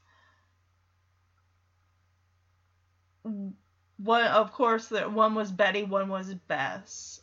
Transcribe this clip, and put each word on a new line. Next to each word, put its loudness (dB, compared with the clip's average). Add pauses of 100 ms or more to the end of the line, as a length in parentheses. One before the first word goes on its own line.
(3250)
One, -2
of 4
course, 2
the, -2
one 4
was -2
Betty, 2
one -2
was -6
Bess, -8